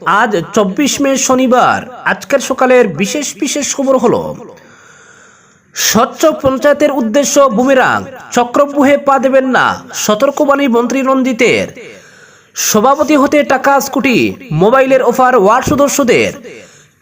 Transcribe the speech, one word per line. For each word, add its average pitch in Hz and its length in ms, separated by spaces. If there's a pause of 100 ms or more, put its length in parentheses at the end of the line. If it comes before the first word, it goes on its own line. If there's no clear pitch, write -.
আজ 202 380 (100)
চব্বিশ 226 480
মে, 269 160
শনিবার। 240 720 (160)
আজকের 196 340
সকালের 254 480
বিশেষ 196 520
বিশেষ 294 360
খবর 269 220
হলো, 151 380 (1400)
স্বচ্ছ - 520
পঞ্চায়েতের 294 680
উদ্দেশ্য 269 480
বুমেরাং, 240 640 (280)
চক্রব্যূহে 277 680
পা 277 220
দেবেন 262 260
না, 147 380 (100)
সতর্কবাণী 277 720
মন্ত্রী 240 340
রঞ্জিতের। 247 640 (880)
সভাপতি 269 600
হতে 285 280
টাকা, 277 360
স্কুটি, 196 560 (160)
মোবাইলের 254 520
অফার 254 320
ওয়ার্ড 233 320
সদস্যদের। 240 680 (680)